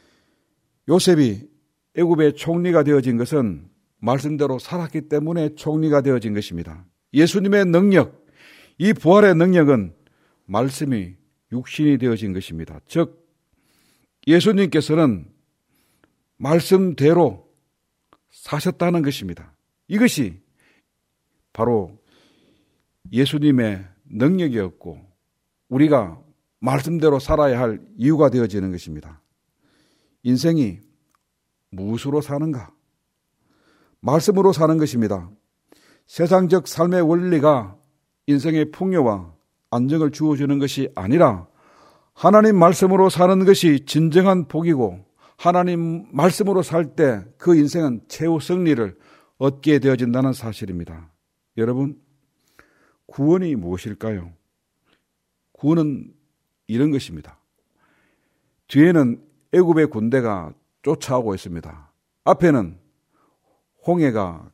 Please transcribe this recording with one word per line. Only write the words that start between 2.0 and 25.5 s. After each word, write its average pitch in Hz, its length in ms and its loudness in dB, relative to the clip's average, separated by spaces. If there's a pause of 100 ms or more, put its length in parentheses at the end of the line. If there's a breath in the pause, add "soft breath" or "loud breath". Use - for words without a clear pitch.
총리가 170 480 0
되어진 131 340 0
것은 117 520 -4 (300)
말씀대로 135 600 -4
살았기 160 500 -10
때문에 156 460 -4
총리가 151 460 0
되어진 120 320 -2
것입니다. 85 520 -10 (280)
예수님의 190 520 2
능력, 180 600 2 (520 soft breath)
이 202 160 0
부활의 185 420 4
능력은 151 600 2 (500)
말씀이 113 680 -4 (360)
육신이 139 460 -2
되어진 110 360 -4
것입니다. 82 540 -12
즉, - 380 -6 (1040)
예수님께서는 156 1040 0 (1080)
말씀대로 165 1080 2 (840)
사셨다는 175 720 -4
것입니다. 98 540 -8 (320)
이것이 151 540 0 (1120)
바로 107 440 -2 (1160)
예수님의 123 760 0 (180)
능력이었고, 113 920 -4 (680)